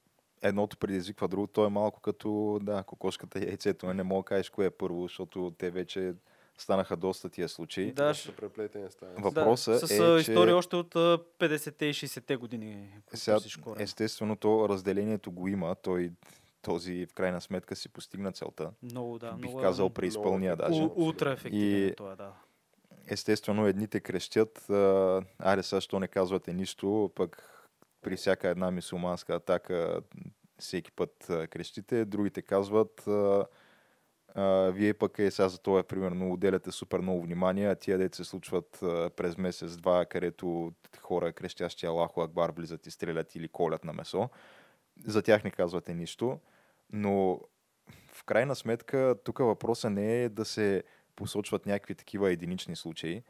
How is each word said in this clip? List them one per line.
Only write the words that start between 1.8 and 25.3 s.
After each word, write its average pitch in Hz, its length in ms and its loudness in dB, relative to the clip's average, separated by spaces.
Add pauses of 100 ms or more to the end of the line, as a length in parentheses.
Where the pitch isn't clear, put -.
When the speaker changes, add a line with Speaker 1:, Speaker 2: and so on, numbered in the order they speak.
Speaker 1:
като, 104 600 -2
да, 101 200 -4
кокошката - 560 -6
и 95 100 -4
яйцето. 92 460 -4
Не 95 80 -2
мога 95 200 0
да - 40 -6
кажеш 98 240 -2
кое 101 160 0
е 90 40 2
първо, 87 320 -4
защото 90 560 -6
те 90 120 -4
вече 90 440 -4 (440)
станаха 95 380 0
доста 92 320 -2
тия 85 200 -4
случаи. 90 440 -6
Speaker 2:
Да, 143 160 0
Speaker 3:
Доста 147 140 -2
Speaker 2:
ще - 140 -14
Speaker 3:
преплетени 104 540 -10
стават. 92 300 -16
Speaker 1:
Въпросът 120 600 4
Speaker 2:
Да, 165 60 -4
с, 156 40 0
Speaker 1:
е, - 120 6
Speaker 2:
а, 170 220 8
Speaker 1:
че - 80 -2
Speaker 2:
история 175 240 8
още 180 200 0
от, 170 200 -4
а, 170 220 6 (200)
петдесетте 151 480 0
и 147 60 0
шейсетте 139 440 -4
години, 107 600 -10
ако - 180 -18
Speaker 1:
Сега, 107 200 2
Speaker 2:
търсиш 107 200 -2
корен. 107 260 -8
Speaker 1:
естественото 107 840 0
разделението 101 640 0
го 90 160 -4
има. 92 260 -2
Той, 90 360 -2 (520)
този 90 440 -4
в - 80 -20
крайна 90 260 -2
сметка 95 360 -8
си - 120 -12
постигна 95 440 -10
целта. - 380 -8 (120)
Speaker 2:
Много, 120 360 -10
да, 117 140 -12
Speaker 1:
Бих 117 60 -12
Speaker 2:
много 123 220 -10
е. - 20 -4
Speaker 1:
казал, 92 220 4
Speaker 3:
Много 95 100 2
Speaker 1:
преизпълния 95 580 0
Speaker 3:
ефективно. 82 260 0
Speaker 1:
даже. 156 60 2
Speaker 2:
У-, 160 220 2
ултра 156 260 0
ефективен 101 500 2
е 98 40 4
Speaker 1:
И 92 100 0
Speaker 2:
това, 98 200 -12
да. 98 160 -14 (720)
Speaker 1:
естествено, 107 600 2
едните 101 340 2
крещят, - 720 -2
а, 95 520 4 (160)